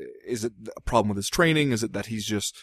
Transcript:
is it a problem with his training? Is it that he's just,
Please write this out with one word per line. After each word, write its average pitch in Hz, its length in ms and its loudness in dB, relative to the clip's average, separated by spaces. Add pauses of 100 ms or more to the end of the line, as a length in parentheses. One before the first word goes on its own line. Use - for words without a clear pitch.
(260)
is 110 200 -4
it 110 80 -6 (240)
a - 40 -18
problem 107 280 2
with 98 80 -2
his 98 120 -4
training? 156 440 4
Is 110 100 0
it 104 80 -4
that 98 140 -6
he's 110 200 -6
just, 107 380 -2